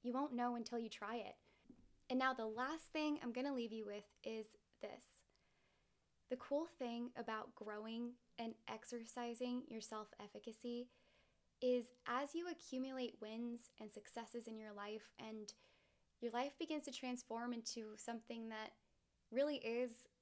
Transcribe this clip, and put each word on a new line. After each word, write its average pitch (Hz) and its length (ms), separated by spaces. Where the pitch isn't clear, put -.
You 240 120
won't 269 200
know 240 220
until 233 240
you 226 100
try 214 280
it. 208 200
And 254 100
now 262 140
the 240 120
last 254 400
thing 302 360
I'm 240 100
gonna 262 220
leave 233 180
you 220 140
with 208 200
is 220 340
this. - 420
The 254 80
cool 285 280
thing 240 500
about 220 400
growing 226 600
and 233 180
exercising 240 1000
your 220 140
self-efficacy 220 1080
is 247 320
as 262 260
you 349 140
accumulate 262 760
wins 233 480
and 214 140
successes 226 540
in 220 100
your 214 160
life 208 460
and 220 340
your 233 120
life 254 260
begins 320 280
to 277 60
transform 247 600
into 226 440
something 226 520
that 220 240
really 285 280
is 233 500